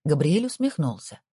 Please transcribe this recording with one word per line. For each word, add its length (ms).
Габриэль 440
усмехнулся. 760